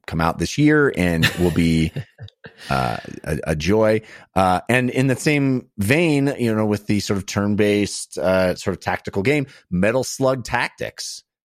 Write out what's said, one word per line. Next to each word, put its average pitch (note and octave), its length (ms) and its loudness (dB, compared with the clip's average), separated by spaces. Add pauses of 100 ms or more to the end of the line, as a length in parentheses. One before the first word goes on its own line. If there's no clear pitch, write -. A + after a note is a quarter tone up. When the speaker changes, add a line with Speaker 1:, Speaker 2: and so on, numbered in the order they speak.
Speaker 1:
come D#2+ 140 -4
out E2 180 0
this E2+ 200 -2
year D3 360 4
and E2 320 2 (120)
will F2 140 2
be, D#2+ 380 2 (400)
Speaker 2:
<laughs> - 400 -16
Speaker 1:
uh, B1+ 280 -2 (240)
a, D2+ 220 -4
a D#2+ 120 -2
joy. G#2+ 460 2 (320)
Uh, F#2 340 2
and B2 220 0
in C3 160 0
the C3 100 2
same C#3 520 0 (100)
vein, C#3 600 2
you A2+ 160 0
know, G#2+ 120 2
with G#2 200 -2
the G#2 140 0
sort G#2 160 -2
of F#2+ 80 -4
turn-based, G#2 960 0
uh, F#2 380 2
sort F#2+ 200 -4
of - 40 -14
tactical - 420 -4
game, C#3 240 0 (240)
Metal A2 340 2
Slug C3 400 -2
Tactics - 800 -6 (220)